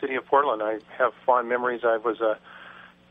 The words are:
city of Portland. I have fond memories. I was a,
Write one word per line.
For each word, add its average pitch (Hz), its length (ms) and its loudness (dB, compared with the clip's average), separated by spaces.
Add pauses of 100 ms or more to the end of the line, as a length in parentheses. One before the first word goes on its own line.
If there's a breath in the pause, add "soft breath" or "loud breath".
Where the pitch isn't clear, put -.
city 139 140 -6
of 123 100 -4
Portland. 139 380 2
I 107 160 -2 (180)
have 123 160 0 (140)
fond 123 220 2
memories. 123 340 -2
I 113 140 2
was 110 240 -4
a, 110 180 0 (720 loud breath)